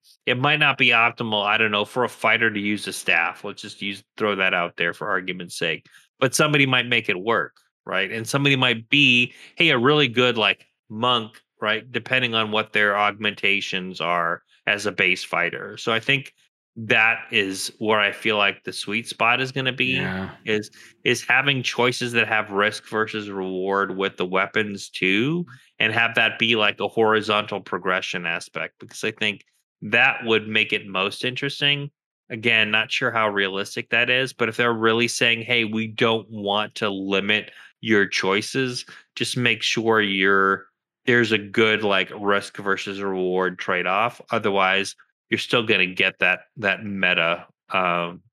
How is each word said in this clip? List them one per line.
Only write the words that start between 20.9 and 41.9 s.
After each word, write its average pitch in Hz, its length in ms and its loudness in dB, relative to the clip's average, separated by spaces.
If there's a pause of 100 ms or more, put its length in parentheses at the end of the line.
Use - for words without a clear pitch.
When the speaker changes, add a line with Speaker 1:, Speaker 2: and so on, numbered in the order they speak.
Speaker 1:
is 120 220 2
having 131 360 2
choices 120 520 0
that 113 160 2
have 107 220 0
risk 101 360 0
versus 107 420 -4
reward 95 680 -2
with 98 180 -2
the 92 100 -2
weapons 98 640 -2
too, 127 560 0 (340)
and 110 120 2
have 117 240 0
that 113 240 2
be, 117 160 2
like, 104 240 2
a 98 80 0
horizontal 104 720 2
progression 92 680 -4
aspect, 85 540 -8
because - 240 -12
I 110 80 -2
think 104 340 -4 (360)
that 117 420 2
would 110 240 2
make 110 240 0
it 104 160 -4
most 95 380 -2
interesting. 143 640 -4 (380)
Again, 110 420 0
not 110 220 0
sure 123 180 -2
how 110 160 2
realistic 98 640 -2
that 120 200 0
is, 131 220 0
but 117 160 -2
if 110 80 -4
they're 120 160 2
really 113 380 2
saying, 117 320 0
"Hey, 117 240 0
we 110 220 -2
don't 110 420 0
want 107 460 -2
to 110 140 -2
limit 98 600 0 (300)
your 107 240 2
choices," 113 800 -2 (300)
just - 200 -6
make 120 280 0
sure 113 360 2
you're, 98 680 2 (380)
there's 120 280 2
a 110 60 2
good, 107 440 0
like, 95 340 0